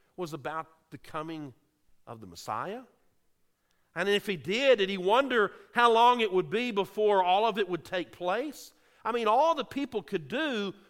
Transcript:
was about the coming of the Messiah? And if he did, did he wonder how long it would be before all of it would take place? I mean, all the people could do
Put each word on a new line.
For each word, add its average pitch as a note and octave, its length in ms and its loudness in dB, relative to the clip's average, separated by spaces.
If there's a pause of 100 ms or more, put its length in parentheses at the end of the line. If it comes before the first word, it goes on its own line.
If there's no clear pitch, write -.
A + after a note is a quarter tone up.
(180)
was D#3+ 160 -10
about D#3 320 -8 (240)
the C#3 80 -16
coming D#3 560 -10 (520)
of A2+ 140 -16
the G#2 60 -18
Messiah? A#2+ 560 -8 (1120)
And F3 120 -4
if G3+ 200 0
he G3 100 -2
did, G#3+ 440 2
did F#3+ 100 0
he G3 80 -4
wonder A3+ 540 2 (200)
how A#3+ 180 6
long A#3+ 300 6
it G#3+ 100 0
would F3+ 200 0
be A#3+ 220 -2
before G3+ 520 2
all G3 220 4
of G#3 100 0
it G3+ 100 0
would F3 180 -6
take F#3 280 -6
place? A3 600 -6 (300)
I A3 100 -4
mean, A#3 160 0
all D4+ 260 4
the C4+ 100 -4
people B3+ 380 -6
could D#3+ 260 -8
do A3+ 460 -4 (160)